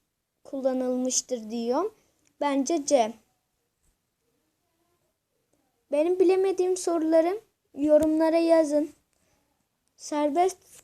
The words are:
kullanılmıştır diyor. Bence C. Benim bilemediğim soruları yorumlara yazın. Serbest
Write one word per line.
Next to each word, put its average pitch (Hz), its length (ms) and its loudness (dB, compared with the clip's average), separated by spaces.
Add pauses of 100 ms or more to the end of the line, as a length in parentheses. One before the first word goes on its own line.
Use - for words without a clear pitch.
(440)
kullanılmıştır 254 1040 -6
diyor. 240 420 -4 (500)
Bence 285 440 -2
C. 226 280 0 (2750)
Benim 330 280 0
bilemediğim 370 580 2
soruları 330 640 0 (360)
yorumlara 311 600 2
yazın. 320 520 2 (1080)
Serbest 302 600 -2 (260)